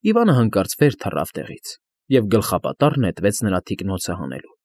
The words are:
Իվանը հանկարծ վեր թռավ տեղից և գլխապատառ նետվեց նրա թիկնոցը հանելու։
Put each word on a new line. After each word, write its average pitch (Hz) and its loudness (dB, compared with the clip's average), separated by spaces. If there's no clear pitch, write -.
Իվանը 214 4
հանկարծ 110 2
վեր 143 2
թռավ - -6
տեղից - -12
և 123 4
գլխապատառ 104 0
նետվեց 101 0
նրա 95 0
թիկնոցը 92 -6
հանելու։ 67 -12